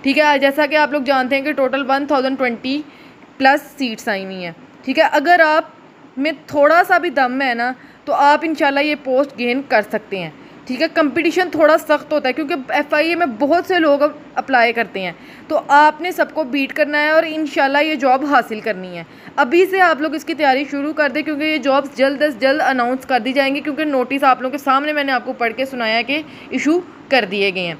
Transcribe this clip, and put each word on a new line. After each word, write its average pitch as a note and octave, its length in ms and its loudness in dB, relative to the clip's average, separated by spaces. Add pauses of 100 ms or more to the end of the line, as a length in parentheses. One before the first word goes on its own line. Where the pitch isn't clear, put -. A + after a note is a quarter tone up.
ठीक C#4 140 2
है। D4 200 4
जैसा C#4 280 2
कि D4+ 100 -2
आप D4 160 2
लोग C#4+ 120 -2
जानते C4 320 0
हैं C4+ 80 -2
कि D4+ 80 -2
total C4+ 320 -2
one C4+ 220 0
thousand C4+ 300 0
twenty C4 480 -4 (540)
plus C#4 240 4 (160)
seats A3+ 300 -4
आई G3 160 -4
हुई F#3+ 180 -10
हैं, E3+ 120 -10 (300)
ठीक C4 140 -2
है। D#4+ 120 4
अगर E4 300 4
आप D#4 340 2 (440)
में D4+ 160 -2 (120)
थोड़ा D4+ 360 4
सा F#4 160 2
भी E4 120 -2
दम C4 320 0
है B3+ 120 0
ना, A#3+ 200 -4 (320)
तो C#4+ 60 -4
आप D4 320 4
इंशाल्लाह C#4+ 400 0
ये D4+ 100 0
पोस्ट C#4 420 -2
gain A#3+ 340 -2
कर A3 120 4
सकते G3+ 360 -6
हैं, D#3+ 140 -8 (360)
ठीक B3+ 120 -8
है। D#4+ 80 2
competition D#4+ 600 0
थोड़ा D#4 280 4
सख्त D4 360 -2
होता C#4+ 160 -2
है B3 40 -2
क्योंकि D#4+ 220 -4 (180)
एफ़आईए D4+ 420 0
में D#4+ 240 -2
बहुत D#4 280 0
से F4+ 120 0
लोग C#4+ 220 2
अप-, D4 180 0 (180)
apply A#3+ 360 2
करते A3 280 -4
हैं, F3 140 -8 (360)
तो D#4 60 -2
आपने D4+ 560 4
सबको D#4 320 -2
beat C4+ 280 -4
करना D4 260 -2
है D4+ 140 0
और E4 120 4
इंशाल्लाह D4 580 0
ये D#4 140 0
job C4 280 2
हासिल A#3+ 360 0
करनी F#3 280 -6
है। E3+ 180 -12 (320)
अभी D#4 280 4
से F#4+ 120 -2
आप D#4+ 240 4
लोग D#4 120 -4
इसकी D#4+ 200 -8
तैयारी C4+ 300 2
शुरू C#4+ 280 -6
कर D4 200 0
दें D4+ 120 -4
क्योंकि D4+ 200 -4
ये D#4 140 -2
jobs C#4 380 0
जल्द C4+ 260 0
अज D4 180 -2
जल्द C#4 200 2
announce C4 440 0
कर B3 160 0
दी B3+ 120 -6
जाएंगी, C#4 280 0
क्योंकि D4+ 240 -4
notice C4+ 400 -2
आप B3+ 180 2
लोगों B3+ 100 -4
के C#4+ 60 -6
सामने C#4 340 0
मैंने C#4 200 -2
आपको A#3+ 200 -4
पढ़ A3+ 200 -2
के B3+ 140 -4
सुनाया A#3 360 -2
कि C#4 200 -4 (300)
issue D#4 300 0 (280)
कर B3 140 4
दिए G3 260 -2
गए F#3 100 -8
हैं। E3+ 200 -6